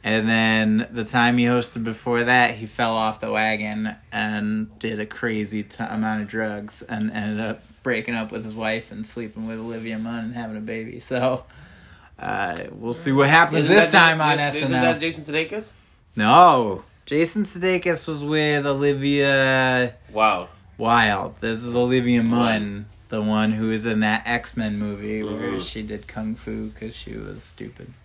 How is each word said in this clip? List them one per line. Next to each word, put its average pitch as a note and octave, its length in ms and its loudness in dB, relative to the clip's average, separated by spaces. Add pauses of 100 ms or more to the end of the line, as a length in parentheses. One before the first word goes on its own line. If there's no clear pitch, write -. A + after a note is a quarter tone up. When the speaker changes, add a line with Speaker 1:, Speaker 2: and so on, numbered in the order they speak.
Speaker 1:
And A2 240 0
then A2 640 2
the A2+ 140 -4
time A#2+ 340 2
he A#2+ 60 4
hosted A#2+ 400 0
before A#2 400 -2
that, A#2+ 300 4
he A2 120 -10
fell A2+ 280 -2
off A2 240 -2
the A2 120 -6
wagon G#2+ 640 -2 (160)
and G#2+ 680 -4
did A2+ 220 -6
a G#2+ 80 -4
crazy G#2+ 560 -4
t-, - 200 -16
amount A2 380 -4
of G#2 60 -6
drugs G#2+ 560 -6
and A2 260 -6
ended G#2+ 340 -4
up A2 200 -6 (200)
breaking A#2+ 300 -4
up A2 180 -4
with A2 140 -8
his G#2+ 80 -10
wife A2 380 -6
and G#2+ 160 -12
sleeping A2+ 400 -10
with A2+ 120 -8
Olivia A2+ 380 -8
Munn A2+ 280 -6
and A#2+ 100 -8
having A2 220 -8
a G#2+ 40 -10
baby. A2+ 380 -10
So, C3 460 -2 (760)
uh, F#2 380 -4 (160)
we'll A2+ 200 -8
see C#3 200 -4
what C#3 160 6
happens D#3 340 6
Speaker 2:
Isn't E3+ 120 6
Speaker 1:
this A3 160 8
Speaker 2:
that G3+ 60 6
Speaker 1:
time E3 220 6
Speaker 2:
Ja-, D#3 140 2
Speaker 1:
on D3 60 0
Speaker 2:
isn't D3 240 -2
Speaker 1:
S C3+ 60 -2
N C3 60 0
L. B2+ 80 2
Speaker 2:
that C3+ 160 2
Jason D#3 240 -6
Sudeikis? E3 480 -6 (460)
Speaker 1:
No. A#2+ 680 6 (220)
Jason E3 380 0
Sudeikis F3+ 640 -2
was D3 160 -6
with D3 420 0
Olivia C3+ 1300 2 (180)
Speaker 2:
Wilde. G#2+ 360 2 (300)
Speaker 1:
Wilde. A2+ 640 2
This A2+ 220 -4
is A#2+ 120 -6
Olivia B2 480 2
Munn, A#2 160 2
Speaker 2:
Munn. G#2 460 0 (240)
Speaker 1:
the A2 120 -4
one G#2+ 300 2
who A2 180 -2
was A2 160 -2
in A2 160 0
that G#2+ 240 0
X-Men A2 540 -4
movie G#2 440 -6
where G#2 100 -6
Speaker 2:
Mm-hmm. A#2 260 -6
Speaker 1:
she - 220 -10
did G#2+ 260 -12
kung A2 280 -8
fu A2 360 -10
'cause A2+ 240 -14
she - 220 -14
was G#1+ 260 -12
stupid. - 480 -16 (140)